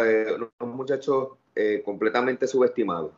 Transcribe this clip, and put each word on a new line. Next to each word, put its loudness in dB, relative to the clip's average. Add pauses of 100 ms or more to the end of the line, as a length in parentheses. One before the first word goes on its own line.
eh, 2 (240)
unos -8
muchachos, -2 (260)
eh, 0
completamente 0
subestimados. 0